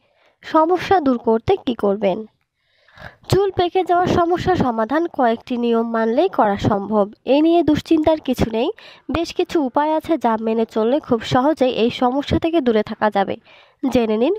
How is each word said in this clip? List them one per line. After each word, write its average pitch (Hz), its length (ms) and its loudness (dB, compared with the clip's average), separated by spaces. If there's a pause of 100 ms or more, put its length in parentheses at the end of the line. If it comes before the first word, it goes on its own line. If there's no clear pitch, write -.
(420)
সমস্যা 330 580 2
দূর 262 180 0
করতে 226 380 0
কী 247 280 -6
করবেন? 202 360 0 (1080)
চুল 392 220 2
পেকে 370 340 -2
যাওয়ার 359 340 0
সমস্যা 349 380 0
সমাধান 240 460 -2 (140)
কয়েকটি 233 420 -2
নিয়ম 233 320 0
মানলেই 226 480 0
করা 208 180 2 (120)
সম্ভব। 202 360 0 (200)
এ 262 180 2
নিয়ে 339 200 4
দুশ্চিন্তার 311 580 2
কিছু 269 260 -2 (100)
নেই, 254 120 0 (420)
বেশ 320 180 -2 (100)
কিছু 359 180 -2 (120)
উপায় 302 300 0
আছে 320 200 -2
যা 233 220 0
মেনে 226 260 0
চললে 226 340 0
খুব 233 200 -2 (120)
সহজেই 262 400 2 (100)
এই 240 80 2
সমস্যা 262 480 -2
থেকে 330 220 0
দূরে 226 220 2
থাকা 214 280 -2
যাবে। 196 240 -2 (480)
জেনে 233 360 0
নিন 294 200 2